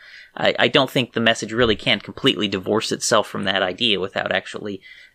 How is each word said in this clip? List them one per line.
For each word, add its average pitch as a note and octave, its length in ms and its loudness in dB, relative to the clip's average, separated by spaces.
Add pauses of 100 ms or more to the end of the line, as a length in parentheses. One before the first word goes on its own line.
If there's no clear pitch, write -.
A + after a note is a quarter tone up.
(360)
I, - 240 0
I B2 80 6
don't C3 220 4
think C3 240 -2
the A2+ 80 -2
message A2+ 320 0
really A2+ 240 2
can A2+ 220 0
completely G#2 480 -2
divorce G2 440 -2
itself - 360 2
from G2+ 180 -6
that G2 180 0
idea F#2+ 360 0
without G2 320 -4
actually, F#2+ 500 -6 (340)